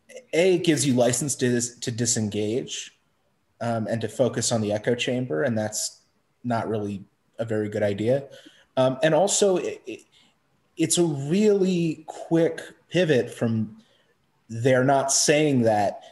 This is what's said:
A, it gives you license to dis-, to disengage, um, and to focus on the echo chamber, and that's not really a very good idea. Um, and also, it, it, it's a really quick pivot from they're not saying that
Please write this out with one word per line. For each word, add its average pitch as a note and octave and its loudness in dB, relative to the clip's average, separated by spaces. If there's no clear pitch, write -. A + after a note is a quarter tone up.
A, F3+ 4
it F3 -2
gives D3 2
you C3+ 2
license B2 2
to B2 0
dis-, A#2+ -2
to B2+ -6
disengage, A2 -4
um, A2+ -2
and A2+ -2
to A2 -2
focus A#2+ 0
on A2+ 0
the G#2 -2
echo A2 0
chamber, B2+ -4
and A#2 -2
that's - -6
not A2+ -2
really G#2 -6
a A#2 -6
very G#2+ -2
good G#2 -4
idea. A2 0
Um, C3 2
and D#3+ 4
also, F#3+ 2
it, A2 -6
it, A2 -10
it's D#3+ 0
a F3 4
really F3 0
quick - 0
pivot D3+ 2
from A2+ -2
they're B2+ 4
not C3+ 2
saying D3 2
that G#2 2